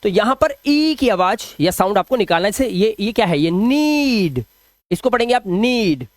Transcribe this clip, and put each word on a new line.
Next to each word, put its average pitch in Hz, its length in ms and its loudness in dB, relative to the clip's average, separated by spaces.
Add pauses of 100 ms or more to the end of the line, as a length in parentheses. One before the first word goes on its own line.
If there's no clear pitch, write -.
तो 214 80 0
यहां 214 260 2
पर 302 180 0 (140)
ई 302 320 2
की 254 100 2
आवाज 190 340 0 (160)
या 160 120 2
साउंड 190 260 0
आपको 190 180 -2
निकालना 180 320 0
है। 214 40 0
जैसे 262 180 -4
ये, 202 300 0
ये 202 120 -4
क्या 220 140 0
है? 170 140 0
ये 160 120 0
नीड, 240 920 0 (480)
इसको 180 180 -2
पढ़ेंगे 240 240 0
आप 240 140 0
नीड। 190 680 0